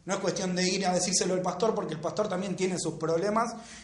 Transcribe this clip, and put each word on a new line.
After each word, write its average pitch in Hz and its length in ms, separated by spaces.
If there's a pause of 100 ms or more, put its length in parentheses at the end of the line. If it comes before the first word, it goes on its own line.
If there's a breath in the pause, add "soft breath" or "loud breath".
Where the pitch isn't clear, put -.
No 175 80
es 196 80
cuestión 185 340
de 180 140
ir 196 160
a 180 80
decírselo 185 400
al 180 80
pastor, 190 340
porque 156 200
el 156 40
pastor 180 300
también 180 260
tiene 180 240
sus 160 140
problemas 208 600 (300 loud breath)